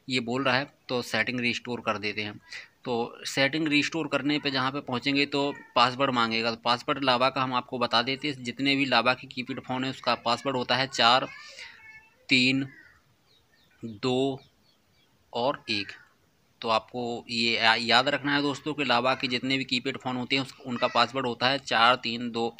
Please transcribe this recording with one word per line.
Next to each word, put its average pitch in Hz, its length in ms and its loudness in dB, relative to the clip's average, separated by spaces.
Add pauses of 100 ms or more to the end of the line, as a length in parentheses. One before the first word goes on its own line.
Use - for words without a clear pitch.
ये 127 140 -2
बोल 123 220 -2
रहा 127 120 4
है, 143 140 -2 (180)
तो 123 140 -2
सेटिंग 117 380 -2
रीस्टोर 120 400 -4
कर 107 180 -2
देते 104 240 -6
हैं। 104 180 -10 (440)
तो 120 420 -4
सेटिंग 151 420 0
रीस्टोर 147 400 0
करने 147 300 0
पे 147 120 -4
जहाँ 131 220 0
पे 143 80 -6
पहुँचेंगे 139 460 -2
तो 143 260 -2 (240)
पासवर्ड 127 340 4
मांगेगा। 113 400 0
तो 113 60 -4
पासवर्ड 135 480 -2
लावा 127 260 4
का 135 120 -2
हम 131 120 -2
आपको 123 240 -4
बता 120 240 2
देते 135 260 -4
हैं, 131 160 -8
जितने 135 320 0
भी 139 80 2
लावा 123 300 4
के 131 120 -10
कीपैड 127 340 -10
फ़ोन 127 240 -4
है 135 60 -4
उसका 120 260 -2
पासवर्ड 120 400 -2
होता 123 200 0
है 131 120 0
चार 127 400 4 (1000)
तीन 131 380 4 (1160)
दो 127 580 -2 (920)
और 123 380 -2
एक। 101 220 -4 (680)
तो 120 80 -2
आपको 117 600 -2
ये 117 240 0
या-, 113 260 6
याद 117 300 4
रखना 143 240 0
है 143 80 2
दोस्तों 143 320 -4
कि 143 100 -4
लावा 123 300 2
के 131 140 -4
जितने 131 300 -2
भी 131 80 -4
कीपैड 127 320 -2
फ़ोन 127 180 -6
होते 123 200 -2
हैं 135 60 0
उस, - 180 -12
उनका 123 280 -2
पासवर्ड 123 380 2
होता 123 220 0
है 139 120 2
चार 123 380 4
तीन 120 320 -6
दो 117 300 -2